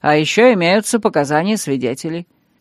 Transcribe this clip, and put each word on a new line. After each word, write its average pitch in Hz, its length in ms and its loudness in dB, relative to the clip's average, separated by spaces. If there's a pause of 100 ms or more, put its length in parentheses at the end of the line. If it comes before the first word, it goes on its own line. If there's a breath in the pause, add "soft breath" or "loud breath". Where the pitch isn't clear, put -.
А 151 160 2
ещё 214 360 4
имеются 196 460 0
показания 165 580 0
свидетелей. 143 680 -6 (340)